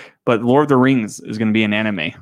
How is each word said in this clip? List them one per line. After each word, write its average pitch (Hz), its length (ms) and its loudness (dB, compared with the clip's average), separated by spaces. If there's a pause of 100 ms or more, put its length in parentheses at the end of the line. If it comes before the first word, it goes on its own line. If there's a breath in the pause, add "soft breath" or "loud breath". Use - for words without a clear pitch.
(240 loud breath)
But 117 180 0
Lord 127 200 4
of 143 80 -2
the 135 80 4
Rings 127 420 0
is 107 160 -12
gonna 107 160 -2
be 110 100 2
an 104 120 -2
anime. 104 360 -4 (120)